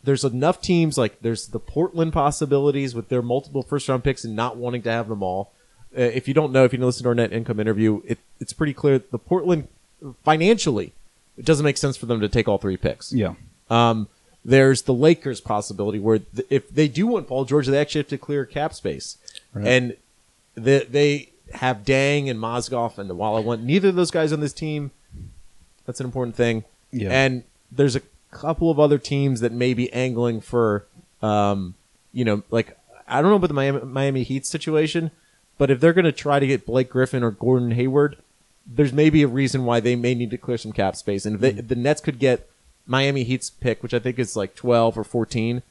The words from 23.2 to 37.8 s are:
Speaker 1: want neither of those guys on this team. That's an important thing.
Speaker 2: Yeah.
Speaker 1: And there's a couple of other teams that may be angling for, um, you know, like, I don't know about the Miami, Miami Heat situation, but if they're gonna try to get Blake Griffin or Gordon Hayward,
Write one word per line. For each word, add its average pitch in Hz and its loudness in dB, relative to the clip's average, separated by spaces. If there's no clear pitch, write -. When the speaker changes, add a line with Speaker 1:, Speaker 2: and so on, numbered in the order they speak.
Speaker 1:
want 113 -4
neither 185 2
of 180 0
those 175 0
guys 156 0
on 151 -2
this 147 -4
team. 151 -8
That's 123 -12
an 131 -6
important 123 -6
thing. 117 0
Speaker 2:
Yeah. 104 -4
Speaker 1:
And 131 2
there's 131 2
a 127 -2
couple 165 -2
of 147 0
other 147 6
teams 139 -2
that 117 0
may 123 0
be 120 -2
angling 120 -2
for, 110 0
um, 101 0
you 123 -2
know, 104 0
like, 113 -2
I 131 0
don't 180 6
know 208 6
about 180 2
the 151 -2
Miami, 139 0
Miami 135 -2
Heat 135 -6
situation, 156 -2
but 135 2
if 127 2
they're 165 6
gonna 170 4
try 143 0
to 139 2
get 135 0
Blake 123 0
Griffin 127 0
or 117 0
Gordon 123 0
Hayward, 135 0